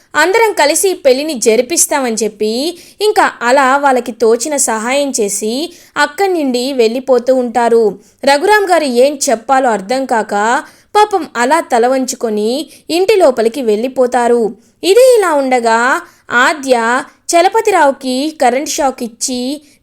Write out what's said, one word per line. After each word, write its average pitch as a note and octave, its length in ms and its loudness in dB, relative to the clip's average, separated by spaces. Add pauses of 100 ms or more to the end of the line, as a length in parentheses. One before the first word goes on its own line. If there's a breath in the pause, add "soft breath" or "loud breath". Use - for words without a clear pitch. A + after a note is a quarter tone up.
(160 loud breath)
అందరం G4 360 2
కలిసి E4 380 0
ఈ F4+ 40 -4
పెళ్లిని D4 400 0
జరిపిస్తామని" B3 920 -2
చెప్పి A3 540 -4 (220 loud breath)
ఇంకా G4+ 320 2 (100)
అలా C4 340 2
వాళ్ళకి B3+ 360 0
తోచిన A#3 440 0
సహాయం B3+ 640 -2
చేసి A3 520 -4 (240 loud breath)
అక్కడి D#4 360 -2
నుండి C4+ 400 -2
వెళ్ళిపోతూ B3 640 0
ఉంటారు. A#3 640 0 (260 soft breath)
రఘురామ్ F#4 420 2
గారు E4 180 2
ఏం C4+ 340 0 (120)
చెప్పాలో C4 400 0
అర్థం A3 340 -4
కాక G#3+ 360 -2 (560 loud breath)
పాపం G#4 300 0 (100)
అలా C4+ 240 0
తల B3 260 0
వంచుకొని B3 840 -4 (200 loud breath)
ఇంటి F#4+ 260 2
లోపలికి B3+ 460 2
వెళ్ళిపోతారు. A#3+ 920 0 (280 soft breath)
ఇది A#4+ 340 6
ఇలా F4+ 160 0
ఉండగా B3+ 680 0 (300 loud breath)
ఆద్య C4 720 0 (280 soft breath)
చలపతిరావుకి D#4 1080 0
కరెంట్ C4+ 300 0
షాక్ C4 320 -4
ఇచ్చి B3 600 -8 (200 soft breath)